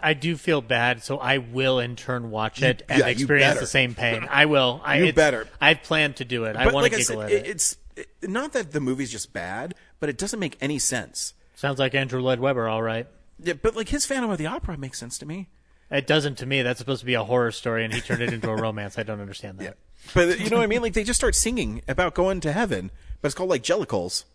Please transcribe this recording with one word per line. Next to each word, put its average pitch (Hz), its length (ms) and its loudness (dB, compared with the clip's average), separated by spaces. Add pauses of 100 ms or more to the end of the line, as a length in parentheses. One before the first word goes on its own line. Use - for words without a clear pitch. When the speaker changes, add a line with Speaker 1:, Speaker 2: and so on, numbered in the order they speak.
Speaker 1:
I 156 120 2
do 156 240 -2
feel 156 240 0
bad, 117 420 0
so 135 160 -4
I 131 180 2
will 127 420 0
in 123 160 -4
turn 120 360 -6
watch 110 300 -4
Speaker 2:
You, 135 80 6
Speaker 1:
it 117 200 0
and 143 100 4
Speaker 2:
yeah, 123 60 6
you 120 60 2
Speaker 1:
experience 139 400 6
Speaker 2:
better. 139 100 0
Speaker 1:
the - 60 -4
same 127 280 2
pain. 117 340 -2
I 143 160 6
will. 135 380 4
I, 143 140 2
Speaker 2:
You 180 80 4
Speaker 1:
it's, 143 100 2
Speaker 2:
better. 131 320 4 (140)
Speaker 1:
I've 151 220 6
planned 151 340 0
to 151 80 -8
do 117 200 -2
it. 107 100 -4
I 127 100 4
Speaker 2:
But 135 80 6
Speaker 1:
wanna 139 120 4
Speaker 2:
like - 80 2
I 220 40 0
Speaker 1:
giggle - 240 0
Speaker 2:
said, 107 40 -4
Speaker 1:
at - 60 -6
Speaker 2:
it, 202 140 2
Speaker 1:
it. 175 40 -6
Speaker 2:
it's - 280 -2 (180)
it, - 120 -16 (160)
not 247 300 -4
that 190 180 -4
the 151 80 -2
movie's 131 320 -2
just - 220 -10
bad, 101 420 -8 (240)
but 151 100 -4
it 127 80 -6
doesn't 202 220 -4
make 165 200 -6
any 139 200 -2
sense. - 540 -4 (220)
Speaker 1:
Sounds 139 240 -2
like 131 140 2
Andrew 131 280 0
Lloyd 127 180 2
Webber, 127 280 2
all 110 140 0
right. 113 240 -2 (360)
Speaker 2:
Yeah, 170 120 -2
but, 214 220 0
like, 220 140 -4
his 285 160 -2
Phantom 254 260 -2
of 180 60 -2
the 151 100 -4
Opera 226 300 -6
makes 135 220 -10
sense 120 200 -10
to 147 60 -14
me. 175 220 -10 (440)
Speaker 1:
It 139 160 0
doesn't 147 320 2
to 127 60 -10
me. 135 160 2
That's 123 180 0
supposed 131 220 -4
to 123 40 -14
be 123 80 0
a 113 100 2
horror 120 300 2
story, 113 320 -2
and 110 80 -4
he 117 80 -4
turned - 200 -2
it 117 120 0
into 110 160 -4
a 110 60 -2
romance. 107 420 -4
I 113 60 -4
don't 104 180 -8
understand 98 380 -14
that. 101 40 -12
Speaker 2:
Yeah. - 80 -10 (420)
But 175 280 4
you 214 80 -2
know 233 80 4
what 233 60 4
I 220 40 2
mean? 233 140 2
Like, 226 120 0
they 214 120 0
just 240 140 0
start 240 160 2
singing 170 520 0
about 170 280 0
going 185 260 2
to 151 100 0
heaven, 147 400 -2 (300)
but 151 60 0
it's 139 80 -4
called, 185 140 -2
like, 147 140 2
Jellicles. 123 720 0